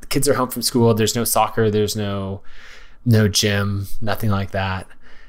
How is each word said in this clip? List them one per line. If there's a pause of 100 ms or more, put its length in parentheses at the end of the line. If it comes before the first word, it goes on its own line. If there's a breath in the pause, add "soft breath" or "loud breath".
The
kids
are
home
from
school.
There's
no
soccer.
There's
no, (640 loud breath)
no
gym, (140)
nothing
like
that. (420 soft breath)